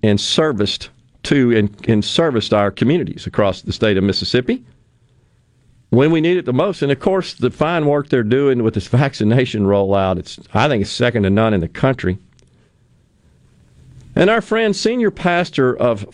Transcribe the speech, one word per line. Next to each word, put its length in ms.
and 160
serviced 720
to 340
and, 320
and 160
serviced 480
our 180
communities 560
across 360
the 100
state 240
of 80
Mississippi 580
when 220
we 100
need 160
it 80
the 80
most. 300
And, 100
of 80
course, 320
the 180
fine 360
work 240
they're 120
doing 400
with 120
this 140
vaccination 760
rollout, 560
it's, 200
I 160
think 140
it's 80
second 320
to 80
none 240
in 80
the 60
country. 500
And 140
our 140
friend, 340
senior 340
pastor 680
of 360